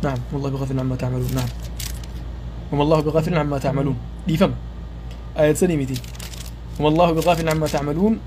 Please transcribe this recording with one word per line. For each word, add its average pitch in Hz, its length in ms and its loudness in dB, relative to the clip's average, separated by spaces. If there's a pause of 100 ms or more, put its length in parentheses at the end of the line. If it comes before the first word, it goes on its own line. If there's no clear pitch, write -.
نعم. 135 140 0 (160)
والله 139 160 -2
بغافل 135 300 -2
عما 131 160 0
تعملون. 127 400 -2
نعم. 123 120 0 (1200)
وما 143 120 4
الله 156 180 6
بغافل 156 360 2
عما 147 200 0
تعملون. 131 400 0 (300)
دي 160 100 0
فهم. 151 180 4 (800)
آية 151 160 6
سنة 165 220 4
ميتي. 131 260 0 (800)
وما 151 100 6
الله 170 220 6
بغافل 160 380 2
عما 156 180 2
تعملون. 160 600 2